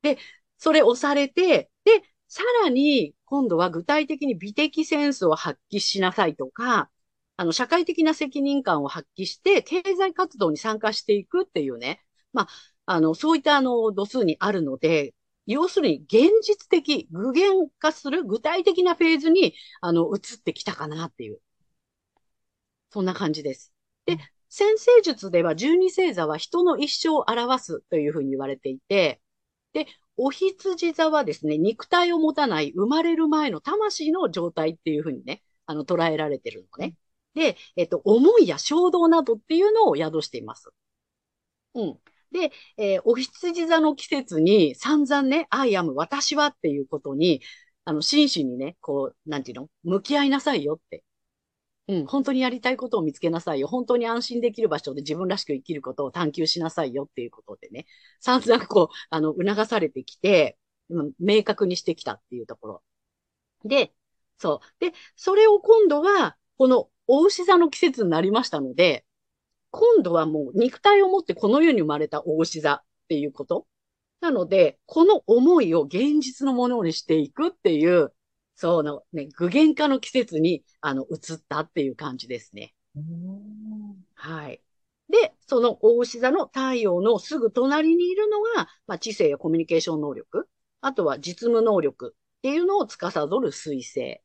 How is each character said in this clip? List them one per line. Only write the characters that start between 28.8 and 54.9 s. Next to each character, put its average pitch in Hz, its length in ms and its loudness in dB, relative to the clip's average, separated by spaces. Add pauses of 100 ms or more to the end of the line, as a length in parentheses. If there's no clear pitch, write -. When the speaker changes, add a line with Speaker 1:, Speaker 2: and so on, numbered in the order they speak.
Speaker 1:
で、 302 140 -6 (300)
お 269 140 0
羊 359 640 -4
座 320 180 0
は 302 140 0
で 151 100 -6
す 156 120 -10
ね、 151 120 -2
肉 202 280 -2
体 349 260 0
を 339 60 -2
持 311 140 0
た 294 140 -2
な 160 160 -2
い 147 80 -4
生 202 160 -4
ま 311 160 0
れ 339 140 0
る 320 120 0
前 302 220 0
の 160 100 -8
魂 349 520 -4
の 339 180 -2
状 170 200 -6
態 160 200 -4
っ 165 60 -14
て - 140 -8
い 147 80 -2
う 156 40 -6
ふ 165 40 -8
う 147 60 -6
に 127 120 -12
ね、 156 180 -12 (240)
あ 156 80 -10
の、 151 100 -8
捉 170 260 0
え 156 60 -2
ら 151 120 -4
れ 135 100 -6
て 113 120 -10
る 92 220 -20
の - 60 -20
ね。 165 160 -10 (400)
Speaker 2:
う 285 60 -6
ん。 - 20 0
Speaker 1:
で、 254 140 0 (200)
え 175 60 -2
っ 170 60 -2
と、 175 160 -4
思 269 340 6
い 294 80 8
や 147 120 -4
衝 349 320 2
動 330 180 4
な 330 140 4
ど 226 120 -2
っ 214 40 -4
て 320 180 -4
い 359 60 4
う 427 120 4
の 440 140 6
を 151 80 2
宿 156 260 -2
し - 60 -12
て 127 100 -12
い 110 40 -12
ま 110 120 -14
す。 - 160 -20 (1040)
う 226 100 -6
ん。 160 140 -8 (320)
で、 349 220 -4 (260)
え 196 200 0
ー、 - 60 -6
お 233 100 4
羊 339 520 -4
座 330 140 4
の 302 140 2
季 - 120 -12
節 254 340 -4
に 175 340 4
散 294 300 2
々 277 180 0
ね、 277 280 0
I 254 200 0
am、 175 240 0
私 277 400 -4
は 196 120 2
っ 190 140 -4
て 170 80 -2
い 143 120 -2
う 135 60 -8
こ 151 120 -8
と 139 160 -10
に、 156 280 2 (420)
あ 170 80 -6
の、 151 100 -4
真 294 240 2
摯 175 160 -2
に 123 140 -4
ね、 139 240 -8
こ 139 340 -6
う、 - 160 -18
な 147 100 -4
ん 127 40 -12
て 127 80 -14
い - 20 -14
う 120 40 -14
の？ 143 100 -14 (160)
向 190 180 -2
き 285 160 -2
合 285 60 2
い 277 60 2
な 269 100 2
さ 285 140 -2
い 156 100 -2
よ 147 100 -4
っ - 40 -10 (120)
て。 - 140 -18 (840)
う 196 160 -4
ん、 135 40 -6
本 269 180 -2
当 277 80 -2
に 254 80 0
や 262 80 0
り 240 120 -6
た 247 100 -2
い 254 60 -2
こ 247 120 -10
と 185 100 -2
を 170 40 -2
見 151 100 -2
つ - 80 -18
け 170 100 0
な 170 100 -4
さ 165 140 -6
い 135 60 -4
よ。 143 80 -4
本 247 180 -6
当 247 100 0
に 233 100 -2
安 233 160 -4
心 240 180 -6
で 233 100 0
き 220 120 -6
る 208 60 0
場 151 100 -2
所 135 160 -10